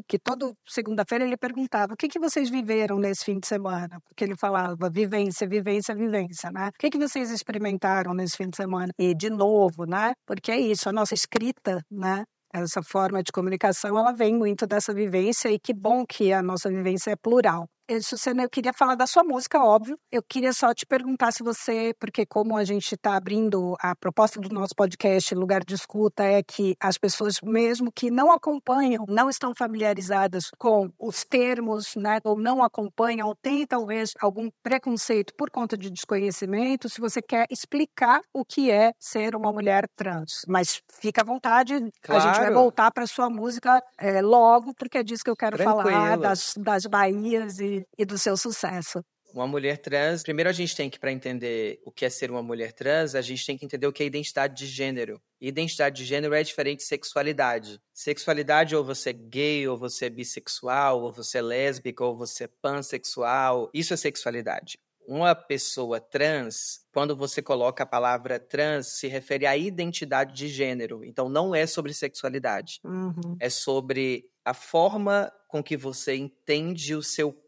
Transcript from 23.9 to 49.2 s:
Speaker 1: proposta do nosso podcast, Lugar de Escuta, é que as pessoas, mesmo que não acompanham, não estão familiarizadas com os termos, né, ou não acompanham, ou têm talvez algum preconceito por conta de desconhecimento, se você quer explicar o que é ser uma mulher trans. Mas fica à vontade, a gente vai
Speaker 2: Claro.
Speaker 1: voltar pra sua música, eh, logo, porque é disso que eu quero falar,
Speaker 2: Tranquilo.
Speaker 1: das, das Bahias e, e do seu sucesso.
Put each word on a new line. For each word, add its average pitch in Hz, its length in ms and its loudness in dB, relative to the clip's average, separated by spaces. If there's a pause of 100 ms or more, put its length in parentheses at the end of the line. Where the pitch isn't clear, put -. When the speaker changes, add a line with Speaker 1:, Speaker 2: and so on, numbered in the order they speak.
Speaker 1:
proposta 214 460 2
do 190 140 -6
nosso 196 200 -4
podcast, 190 600 2
Lugar 185 280 2
de 190 120 -6
Escuta, 214 500 0
é 196 180 6
que 190 380 0
as 190 160 0
pessoas, 208 460 -2
mesmo 233 520 0
que 240 160 -2
não 269 220 6
acompanham, 269 720 2
não 226 220 4
estão 254 260 -4
familiarizadas 196 1040 0
com 208 300 4 (100)
os - 260 -6
termos, 240 720 0
né, 214 300 0
ou 214 140 2
não 247 240 4
acompanham, 226 640 0
ou 208 60 -4
têm 285 320 -2
talvez 220 520 -2
algum 208 300 0 (140)
preconceito 233 760 0
por 285 140 -4
conta 226 260 -4
de 190 140 -8
desconhecimento, 202 1000 -2
se 226 140 -12
você 233 180 -2
quer 233 300 0
explicar 285 720 2 (100)
o 269 140 -4
que 269 240 2
é 214 280 6
ser 220 380 -4
uma 214 160 0
mulher 202 320 2 (100)
trans. 175 540 -6
Mas 180 320 0 (100)
fica 214 300 -2
à 214 40 6
vontade, 247 500 2
a 285 40 2
gente 226 140 -4 (140)
vai 165 380 6
Speaker 2:
Claro. 214 100 4
Speaker 1:
voltar 233 380 8
pra 240 140 -2
sua 247 220 0
música, 240 540 2 (180)
eh, 196 220 2
logo, 233 520 8
porque 254 220 -6
é 247 60 0
disso 226 200 -6
que - 60 -8
eu 226 80 0
quero 220 220 -2
falar, 214 260 4
Speaker 2:
Tranquilo. 208 380 4
Speaker 1:
das, 190 340 0
das 202 300 0
Bahias 202 720 0
e, 202 160 -4 (240)
e 214 60 0
do 196 140 -6
seu 196 180 2
sucesso. 185 640 -6 (320)